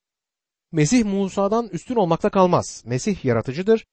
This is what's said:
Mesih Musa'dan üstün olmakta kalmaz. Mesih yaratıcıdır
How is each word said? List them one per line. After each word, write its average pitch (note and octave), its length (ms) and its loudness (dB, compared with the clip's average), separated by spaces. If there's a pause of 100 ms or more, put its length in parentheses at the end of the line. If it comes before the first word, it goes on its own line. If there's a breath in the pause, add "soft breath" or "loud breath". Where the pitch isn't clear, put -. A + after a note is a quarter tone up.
(720)
Mesih E3+ 340 2
Musa'dan G3 640 -2
üstün F#3 280 -8
olmakta F3+ 340 0
kalmaz. F3+ 560 0
Mesih B2+ 400 -4
yaratıcıdır C3+ 680 0